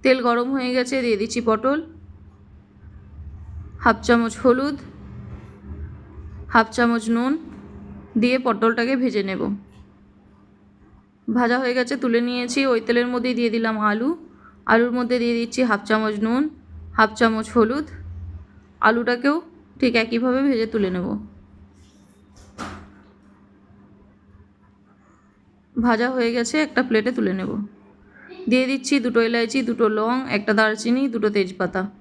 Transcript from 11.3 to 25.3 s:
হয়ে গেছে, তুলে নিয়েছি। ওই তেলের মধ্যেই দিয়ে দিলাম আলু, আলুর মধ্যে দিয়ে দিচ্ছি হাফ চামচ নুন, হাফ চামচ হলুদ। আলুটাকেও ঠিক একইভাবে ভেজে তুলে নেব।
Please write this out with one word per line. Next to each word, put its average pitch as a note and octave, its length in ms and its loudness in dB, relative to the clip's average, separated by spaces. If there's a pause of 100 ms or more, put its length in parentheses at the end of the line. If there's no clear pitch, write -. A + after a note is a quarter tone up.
হয়ে B3 200 0
গেছে, B3 240 0
তুলে A#3 260 2
নিয়েছি। B3 380 -2
ওই A#3+ 200 4
তেলের A#3+ 260 2
মধ্যেই B3 220 0
দিয়ে A#3 160 2
দিলাম A3+ 260 0 (160)
আলু, A#3 180 0 (560)
আলুর A#3 320 4
মধ্যে B3 240 0
দিয়ে A#3+ 160 2
দিচ্ছি A#3 220 -2 (100)
হাফ G#3 180 2
চামচ G#3+ 280 2 (100)
নুন, B3 160 2 (520)
হাফ A3 240 4
চামচ A3 340 2
হলুদ। A#3+ 340 4 (960)
আলুটাকেও A#3+ 540 2 (400)
ঠিক B3 160 2 (100)
একইভাবে A#3+ 440 0
ভেজে A#3 260 2
তুলে G3+ 180 0
নেব। F3+ 160 -4 (4000)